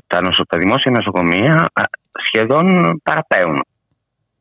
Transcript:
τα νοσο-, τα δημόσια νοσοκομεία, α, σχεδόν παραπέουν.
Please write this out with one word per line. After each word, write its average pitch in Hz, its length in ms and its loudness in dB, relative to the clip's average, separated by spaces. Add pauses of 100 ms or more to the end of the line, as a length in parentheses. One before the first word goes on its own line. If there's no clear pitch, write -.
τα 87 140 -2
νοσο-, 90 260 0
τα 87 100 -2
δημόσια 123 340 0
νοσοκομεία, 98 640 0 (200)
α, - 80 -2 (380)
σχεδόν 170 840 2
παραπέουν. 90 640 -2 (760)